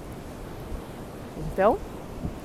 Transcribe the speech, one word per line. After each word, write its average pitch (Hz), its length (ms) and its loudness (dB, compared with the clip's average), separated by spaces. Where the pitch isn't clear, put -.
Então, 196 400 6